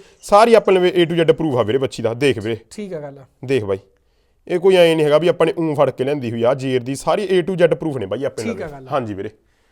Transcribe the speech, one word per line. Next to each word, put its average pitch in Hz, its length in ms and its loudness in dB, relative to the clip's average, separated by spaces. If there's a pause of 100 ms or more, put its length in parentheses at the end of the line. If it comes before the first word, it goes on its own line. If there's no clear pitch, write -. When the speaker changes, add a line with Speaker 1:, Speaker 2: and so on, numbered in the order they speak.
(220)
Speaker 1:
ਸਾਰੀ 220 320 4
ਆਪਣੇ 208 220 6
ਲਵੇ 180 300 2
A 156 40 -2
to 165 200 0
Z 160 40 8
ਪ੍ਰੂਫ 156 220 -4
ਆ 120 80 2
ਵੀਰੇ 107 140 0
ਵੱਛੀ 131 260 -4
ਦਾ, 107 100 -2
ਦੇਖ 120 260 0
ਵੀਰੇ। 110 180 -6 (120)
Speaker 2:
ਠੀਕ 202 240 -12
ਆ 160 60 -8
ਗੱਲ। 139 240 -16 (220)
Speaker 1:
ਦੇਖ 127 200 -2
ਬਾਈ, 98 140 -4 (680)
ਇਹ 175 120 -4
ਕੋਈ 190 160 2
ਐਂ 170 200 6
ਨਹੀਂ 160 100 2
ਹੈਗਾ 147 120 4
ਵੀ 165 100 0
ਆਪਾਂ 165 200 2
ਨੇ 151 120 -2
ਊਂ 160 160 -2
ਫੜ 139 140 2
ਕੇ 131 140 -4
ਲੈਂਦੀ 131 280 -4
ਹੋਈ 113 120 -4
ਆ, 120 100 4
ਜੇਰ 131 300 -2
ਦੀ 131 120 -8
ਸਾਰੀ 180 460 -2
A 160 40 -2
to 190 100 -4
Z 170 200 2
ਪ੍ਰੂਫ 160 220 -6
ਨੇ 107 80 -6
ਬਾਈ 107 180 -6
ਆਪਣੇ 123 200 -6
Speaker 2:
ਠੀਕ 196 180 -6
ਆ 180 40 -10
Speaker 1:
ਲਵੇ। 147 80 -14
Speaker 2:
ਗੱਲ। 135 140 -18
Speaker 1:
ਹਾਂਜੀ 123 260 -4
ਵੀਰੇ। 98 160 -10 (420)